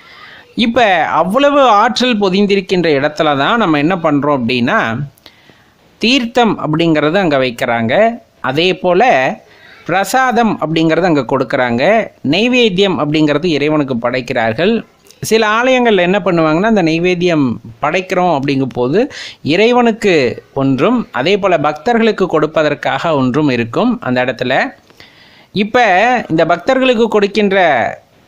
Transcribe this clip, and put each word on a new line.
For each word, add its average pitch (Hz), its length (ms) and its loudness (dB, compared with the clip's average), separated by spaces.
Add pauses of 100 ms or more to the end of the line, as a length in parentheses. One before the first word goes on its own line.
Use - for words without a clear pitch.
(540)
இப்ப 233 300 0 (200)
அவ்வளவு 208 560 2
ஆற்றல் 233 580 2
பொதிந்திருக்கின்ற 190 680 0
இடத்துல 147 480 0
தான் 175 220 0
நம்ம 165 200 0
என்ன 165 180 0
பண்றோம் 147 440 0
அப்படின்னா, 123 580 -2 (1000)
தீர்த்தம் 233 600 0
அப்படிங்கிறது 156 580 0
அங்க 156 220 2
வைக்கிறாங்க. 127 840 0 (200)
அதே 170 360 0
போல 180 580 2 (520)
பிரசாதம் 214 720 0
அப்படிங்கிறது 160 420 0
அங்க 160 180 2
கொடுக்கறாங்க. 131 880 0 (220)
நைவேத்தியம் 202 680 0
அப்படிங்கிறது 147 460 0
இறைவனுக்கு 147 520 -2
படைக்கிறார்கள். 123 880 -2 (360)
சில 214 260 0
ஆலயங்கள்ல 240 520 0
என்ன 185 260 0
பண்ணுவாங்கன்னா, 165 380 0
அந்த 214 200 2
நைவேத்தியம் 165 720 0 (280)
படைக்கிறோம் 180 580 -2
அப்படிங்கும் 135 320 -2
போது 151 380 -2 (320)
இறைவனுக்கு 208 1000 0 (120)
ஒன்றும், 139 580 0
அதே 165 260 0
போல 185 200 0
பக்தர்களுக்கு 190 840 0
கொடுப்பதற்காக 151 720 -2
ஒன்றும் 139 360 0
இருக்கும் 131 520 -2
அந்த 127 240 -2
இடத்துல. 131 480 -2 (800)
இப்ப 214 760 2
இந்த 160 180 2
பக்தர்களுக்கு 240 640 2
கொடுக்கின்ற, 196 880 0 (300)